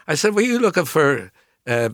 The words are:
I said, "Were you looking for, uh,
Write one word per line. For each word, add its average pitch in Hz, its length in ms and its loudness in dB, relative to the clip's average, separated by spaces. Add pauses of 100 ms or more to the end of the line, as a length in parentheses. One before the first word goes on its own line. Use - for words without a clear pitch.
I 156 80 -2
said, 208 180 0
"Were 202 120 2
you 240 120 0
looking 190 280 0
for, 139 440 0 (380)
uh, 120 260 0